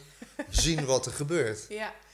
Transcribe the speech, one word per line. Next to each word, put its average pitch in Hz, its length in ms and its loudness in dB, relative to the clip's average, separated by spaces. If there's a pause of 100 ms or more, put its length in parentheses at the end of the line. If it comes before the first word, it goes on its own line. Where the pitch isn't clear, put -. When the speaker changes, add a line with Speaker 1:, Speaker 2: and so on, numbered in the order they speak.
(260)
Speaker 1:
<laughs> - 240 -10
Speaker 2:
zien 160 360 2
wat 127 200 4
er 127 60 -6
gebeurt. 143 580 0
Speaker 1:
Ja. 214 240 -8 (200)